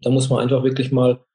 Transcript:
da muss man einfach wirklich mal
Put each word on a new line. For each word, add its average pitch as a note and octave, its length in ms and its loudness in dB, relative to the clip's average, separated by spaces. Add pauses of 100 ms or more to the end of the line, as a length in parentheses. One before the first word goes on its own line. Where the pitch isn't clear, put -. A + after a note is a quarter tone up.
da B2 60 0
muss C3 180 0
man A#2+ 120 0
einfach B2 240 0
wirklich C3 260 -2
mal B2+ 300 0 (140)